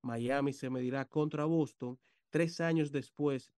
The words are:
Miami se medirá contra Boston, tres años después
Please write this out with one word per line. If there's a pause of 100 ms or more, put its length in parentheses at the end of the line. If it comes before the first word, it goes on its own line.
Miami
se
medirá
contra
Boston, (320)
tres
años
después